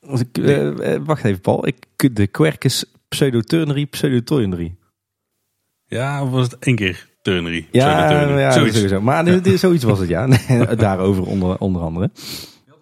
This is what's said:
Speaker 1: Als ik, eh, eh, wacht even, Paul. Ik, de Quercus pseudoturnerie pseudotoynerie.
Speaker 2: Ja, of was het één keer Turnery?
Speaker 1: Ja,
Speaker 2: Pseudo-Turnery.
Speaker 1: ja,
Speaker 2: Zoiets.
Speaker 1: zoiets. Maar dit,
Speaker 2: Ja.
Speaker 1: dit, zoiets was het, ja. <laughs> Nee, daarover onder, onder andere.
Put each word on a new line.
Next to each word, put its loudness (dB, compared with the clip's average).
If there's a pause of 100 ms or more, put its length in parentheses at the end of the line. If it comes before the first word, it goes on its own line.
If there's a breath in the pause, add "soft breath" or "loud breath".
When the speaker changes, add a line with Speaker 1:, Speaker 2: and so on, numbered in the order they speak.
Speaker 1:
Als -2
ik, -4
eh, 0
eh, -4
wacht -2
even, 0
Paul. -2
Ik, -4 (400)
de 2
Quercus -2 (240)
pseudoturnerie -2
pseudotoynerie. -2 (1120)
Speaker 2:
Ja, -6
of -4
was 0
het -4
één 0
keer -4 (140)
Turnery? -2
Speaker 1:
Ja, 4 (120)
Speaker 2:
Pseudo-Turnery. 2
Speaker 1:
ja, 2
Speaker 2:
Zoiets. 2
Speaker 1:
zoiets. 0
Maar 2
dit, 4
Speaker 2:
Ja. 2
Speaker 1:
dit, 2
zoiets 2
was 2
het, -2
ja. -2
<laughs> 4 (160)
Nee, 2
daarover 0
onder, -2
onder -2
andere. -4 (720 loud breath)